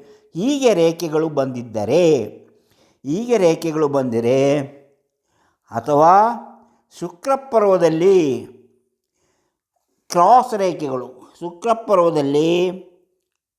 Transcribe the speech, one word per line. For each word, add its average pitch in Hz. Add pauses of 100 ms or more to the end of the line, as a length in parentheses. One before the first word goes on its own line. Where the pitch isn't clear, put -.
(360)
ಹೀಗೆ 254
ರೇಖೆಗಳು 165
ಬಂದಿದ್ದರೆ, 127 (840)
ಹೀಗೆ 226
ರೇಖೆಗಳು 160
ಬಂದಿರೆ 135 (1120)
ಅಥವಾ 147 (840)
ಶುಕ್ರಪರ್ವದಲ್ಲಿ 180 (1600)
ಕ್ರಾಸ್ 226
ರೇಖೆಗಳು, 147 (320)
ಶುಕ್ರಪರ್ವದಲ್ಲಿ 175 (880)